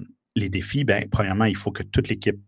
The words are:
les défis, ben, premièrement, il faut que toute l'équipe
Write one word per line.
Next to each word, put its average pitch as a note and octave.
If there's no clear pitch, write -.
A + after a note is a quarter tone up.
les G2+
défis, G2
ben, G2+
premièrement, G2+
il G2+
faut G2+
que -
toute -
l'équipe G2+